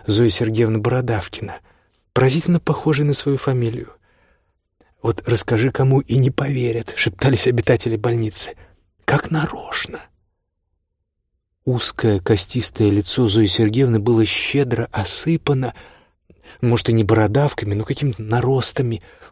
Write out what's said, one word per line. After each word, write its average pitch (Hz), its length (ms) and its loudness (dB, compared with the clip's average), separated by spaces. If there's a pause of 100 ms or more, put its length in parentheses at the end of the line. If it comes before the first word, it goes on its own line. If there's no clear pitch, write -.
Зоя 110 220 4
Сергеевна 110 500 0
Бородавкина, 120 760 -4 (560)
поразительно 147 480 2
похожей 151 460 0
на 143 80 2
свою 139 240 0
фамилию. 120 560 -4 (1080)
"Вот 113 220 -2
расскажи 120 440 0
кому, 131 300 2
и 117 160 -2
не 131 160 4
поверят", 123 640 -4
шептались 127 500 0
обитатели 117 520 2
больницы. 113 560 -2 (500)
"Как - 280 0
нарочно". - 680 -6 (1700)
Узкое 113 560 0
костистое 110 680 0
лицо 104 380 0
Зои 104 200 4
Сергеевны 113 520 2
было 113 240 2
щедро 120 680 -2
осыпано, 131 800 -2 (880)
может, 120 260 2
и 117 60 2
не 113 100 4
бородавками, 110 680 2
но 104 100 -4
какими-то 135 380 -4
наростами, 120 800 0 (300)